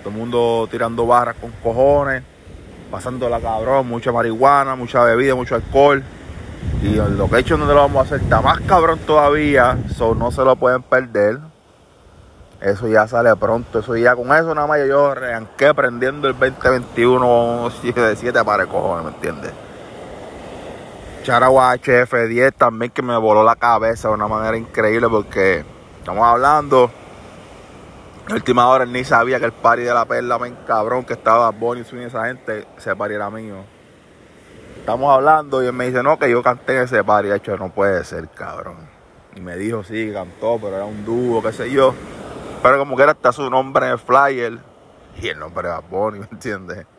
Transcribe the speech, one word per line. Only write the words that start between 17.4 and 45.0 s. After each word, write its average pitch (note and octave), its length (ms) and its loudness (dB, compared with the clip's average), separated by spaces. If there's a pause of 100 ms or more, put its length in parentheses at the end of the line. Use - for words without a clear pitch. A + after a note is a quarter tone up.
de A#2 120 -14
siete, A#2 360 0
siete A#2+ 260 0
pares, G#2 240 0
cojones, F2 380 -4
¿me D#2 60 -10
entiendes? D#2 400 -10 (1700)
Shout B2 200 2
out C3 140 6
a B2+ 140 6
H B2 300 2
F A#2+ 260 0
diez B2 260 2
también, A#2 380 0
que C#3 100 -8
me B2 160 -2
voló G#2+ 260 4
la A2+ 120 4
cabeza A2+ 540 0
de G#2+ 40 0
una G#2 140 -2
manera A2 300 -2
increíble, A2+ 500 0
porque F#2+ 560 0 (360)
estamos G2+ 260 -2
hablando, C3 680 4 (1400)
en G3+ 60 -8
última B2 340 2
hora C3 160 4
él A#2+ 80 -6
ni B2+ 140 -6
sabía B2+ 340 2
que A#2 60 -4
el A#2 80 -2
party A#2+ 300 2
de A#2+ 100 0
La A#2 100 2
Perla, A#2+ 340 -2
men, B2 200 -8 (100)
cabrón, A#2+ 380 -2
que - 80 -8
estaba A2+ 380 2
Bad G#2+ 80 -10
Bunny, A#2+ 260 -6
Swing B2 160 -16
y B2 40 -12
esa A#2 200 -6
gente, A#2 420 -10 (100)
ese G#2 160 -6
party G#2 220 -6
era G#2 140 -6
mío. G#2+ 260 -14 (1200)
Estamos C3 360 0
hablando C#3 480 2
y B2+ 60 0
él B2 60 -4
me B2+ 120 -4
dice, B2+ 160 -2
"No, D3 160 2
que C#3+ 120 0
yo A#2+ 120 2
canté C3 360 -2
en B2+ 60 0
ese B2 200 0
party". G2+ 280 2
Hecho, G2+ 260 -4
no F#2+ 120 -8
puede G2 340 0
ser, D#2+ 260 -12
cabrón. E2+ 480 -14 (580)
Y - 60 -20
me F2+ 140 -14
dijo, G#2+ 280 -6
"Sí, A2 280 -8
cantó, G2+ 480 -6
pero G2 180 -8
era G2 80 -6
un G#2 200 -12
dúo, A#2 380 -2
qué A2 80 -2
sé A#2 180 -8
yo". C3 240 4 (720)
Pero C3 160 4
como C#3 180 -4
que C3+ 60 6
era D3 80 6
hasta B2+ 200 0
su C3 180 -4
nombre C3+ 360 0
en B2+ 60 -2
el A#2+ 80 -4
flyer B2+ 580 0 (640)